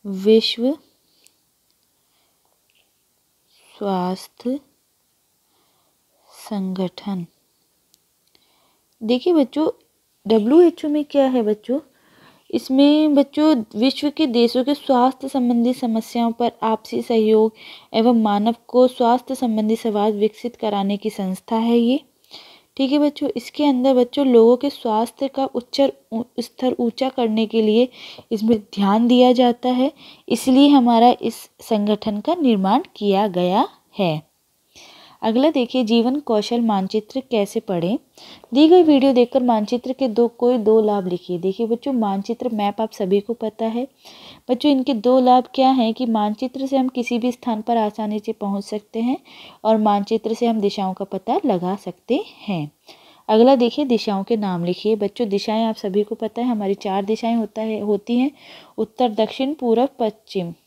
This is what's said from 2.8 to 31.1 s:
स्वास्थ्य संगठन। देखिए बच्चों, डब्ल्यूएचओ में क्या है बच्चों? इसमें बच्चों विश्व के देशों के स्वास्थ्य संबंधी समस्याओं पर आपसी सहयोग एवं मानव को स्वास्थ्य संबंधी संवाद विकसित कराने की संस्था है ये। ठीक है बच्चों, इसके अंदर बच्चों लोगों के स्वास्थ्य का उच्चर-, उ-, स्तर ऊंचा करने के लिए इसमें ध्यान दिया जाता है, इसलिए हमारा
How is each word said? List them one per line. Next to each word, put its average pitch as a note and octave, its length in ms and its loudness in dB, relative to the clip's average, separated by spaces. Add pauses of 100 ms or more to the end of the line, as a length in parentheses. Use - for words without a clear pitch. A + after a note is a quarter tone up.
स्वास्थ्य G3 800 -6 (1700)
संगठन। F#3+ 1000 -8 (1800)
देखिए B3+ 300 0
बच्चों, D#4 360 0 (580)
डब्ल्यूएचओ D4+ 600 4
में D4 160 -2
क्या C#4 200 2
है B3+ 180 0
बच्चों? G#3+ 360 -2 (720)
इसमें C#4+ 640 2
बच्चों C#4+ 480 2 (120)
विश्व C4 340 -2
के D#4 180 -2
देशों A#3+ 360 0
के C#4+ 120 -2
स्वास्थ्य C4 540 0
संबंधी B3 440 0
समस्याओं A#3 580 -4
पर A#3 200 -4 (120)
आपसी A3+ 380 -4
सहयोग A3 520 2 (400)
एवं A3+ 280 2
मानव G#3+ 340 0 (120)
को B3+ 200 4
स्वास्थ्य B3+ 480 0
संबंधी A3 400 -2
संवाद G#3+ 380 -2
विकसित G#3+ 420 -4
कराने G3+ 420 -4
की G#3+ 120 -6
संस्था F#3+ 460 -6
है A#3 220 2
ये। A#3+ 280 0 (720)
ठीक C4+ 140 -2
है D4 80 2
बच्चों, C#4+ 360 -2
इसके C4+ 300 -6
अंदर C4 300 2
बच्चों B3 320 0
लोगों A#3 300 6
के C#4 120 -4
स्वास्थ्य A#3 580 -4
का C4+ 180 -4
उच्चर-, C4+ 480 -2 (180)
उ-, A3+ 120 -6 (160)
स्तर B3 400 -4
ऊंचा B3 300 -4
करने A3 360 -2
के A3+ 160 -2
लिए A3 280 2 (420)
इसमें A3 280 0
ध्यान G3+ 480 0
दिया B3 240 6
जाता A#3+ 380 2
है, B3+ 220 0 (380)
इसलिए C4 380 4
हमारा A#3+ 540 6